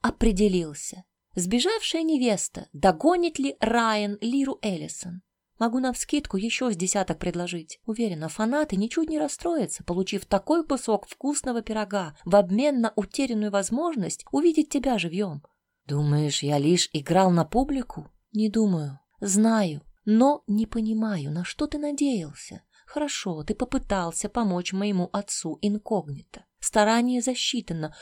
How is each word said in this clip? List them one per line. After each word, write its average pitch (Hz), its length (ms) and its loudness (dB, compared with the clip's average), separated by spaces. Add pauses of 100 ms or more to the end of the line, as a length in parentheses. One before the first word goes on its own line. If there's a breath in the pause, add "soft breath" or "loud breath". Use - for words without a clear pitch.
определился. 185 1000 0 (320)
Сбежавшая 269 640 0
невеста, 247 720 0
догонит 294 640 2
ли 269 220 -2
Райан 214 640 0
Лиру 269 420 -2
Эллисон? 180 580 -8 (380)
Могу 233 200 0
навскидку 262 580 -2
ещё 226 340 -2
с 196 40 -2
десяток 185 440 -2
предложить. 175 640 -6
Уверена, 208 420 -2
фанаты 240 480 0
ничуть 240 340 0
не 311 100 -2
расстроятся, 302 640 -2
получив 185 420 -4
такой 311 400 0
кусок 226 420 -2
вкусного 262 540 -4
пирога 202 640 -4
в 175 100 4
обмен 226 460 4
на 226 140 0
утерянную 214 560 -2
возможность 220 800 -2
увидеть 311 380 4
тебя 254 280 0
живьём. 170 460 -4 (420)
Думаешь, 147 560 2
я 143 160 2
лишь 165 340 4
играл 175 380 4
на 170 160 4
публику? 254 640 -2 (220)
Не 214 180 0
думаю. 175 500 0 (220)
Знаю, 202 640 2 (220)
но 247 420 4
не 214 180 0
понимаю, 220 640 -2
на 175 120 -4
что - 240 -4
ты 294 100 -8
надеялся. 277 840 -4 (240 soft breath)
Хорошо, 196 560 -4
ты 208 100 -2
попытался 196 760 -2
помочь 185 460 -2
моему 190 400 0
отцу 202 480 -6
инкогнито. 202 840 -4 (180)
Старание 240 580 4
засчитано, 202 800 -4